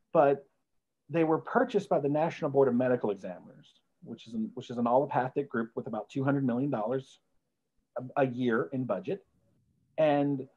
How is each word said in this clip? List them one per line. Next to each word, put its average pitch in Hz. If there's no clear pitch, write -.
but 143
they 165
were 156
purchased 214
by 170
the 143
National 151
Board 135
of 120
Medical 123
Examiners, -
which 117
is 117
an, 110
which 123
is 120
an 120
allopathic 135
group 113
with 120
about 110
two 139
hundred 139
million 127
dollars 127
a, 127
a -
year 123
in 131
budget. 95
And 143